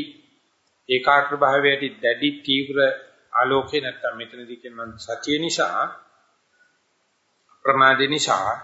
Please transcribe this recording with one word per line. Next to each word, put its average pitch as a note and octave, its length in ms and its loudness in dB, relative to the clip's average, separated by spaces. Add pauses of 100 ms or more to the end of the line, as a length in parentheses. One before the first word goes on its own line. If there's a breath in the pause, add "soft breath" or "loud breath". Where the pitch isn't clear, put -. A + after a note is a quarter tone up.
(880)
ඒකාග්‍ර C#3 480 2
භාවයට C#3 460 2 (140)
දැඩි A#2+ 320 0 (100)
තීව්‍ර C#3 380 -2 (560)
ආලෝකේ C3 480 0
නැත්තම් B2 340 -8
මෙතනදී A#2 420 -16
කියන A#2 340 -16 (100)
සතිය C#3+ 360 -4
නිසා D3+ 420 -2 (1900)
ප්‍රමාදේ C3+ 440 4
නිසා G#2+ 420 -2 (120)